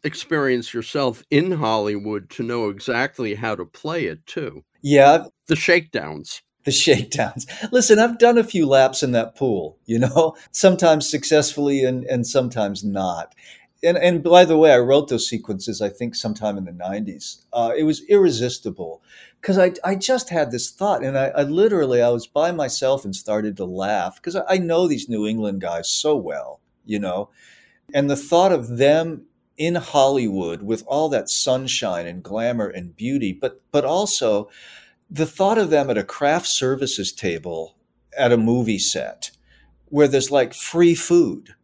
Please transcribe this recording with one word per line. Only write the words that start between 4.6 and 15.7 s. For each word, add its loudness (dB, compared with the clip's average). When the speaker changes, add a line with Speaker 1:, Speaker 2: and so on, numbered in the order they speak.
Speaker 2:
Yeah. 8
Speaker 1:
The 0
shakedowns. -2
Speaker 2:
The -2
shakedowns. 0
Listen, 6
I've 2
done 6
a 2
few 0
laps 4
in -2
that -2
pool, -4
you -2
know, 2
<laughs> -20
sometimes 4
successfully 0
and, -2
and -4
sometimes -2
not. -6
And, 2
and 2
by 10
the 2
way, 8
I 8
wrote 4
those -2
sequences, -8